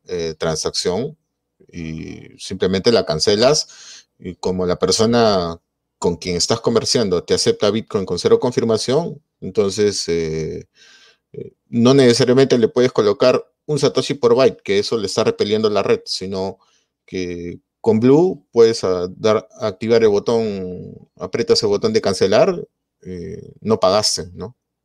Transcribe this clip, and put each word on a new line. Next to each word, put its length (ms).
eh, 300
transacción 800
y 680
simplemente 540
la 140
cancelas 1000
y 160
como 320
la 100
persona 840
con 180
quien 220
estás 240
comerciando 640
te 100
acepta 380
Bitcoin 340
con 140
cero 200
confirmación, 840
entonces, 640
eh, 600
eh, 200
no 260
necesariamente 640
le 120
puedes 240
colocar 520
un 140
satoshi 340
por 200
byte, 280
que 180
eso 180
le 100
está 180
repeliendo 440
la 140
red, 220
sino 520
que 540
con 180
Blue 520
puedes 340
a-, 240
dar, 380
activar 440
el 60
botón, 840
aprietas 460
el 60
botón 220
de 100
cancelar, 640
eh, 580
no 200
pagaste, 540
¿no? 220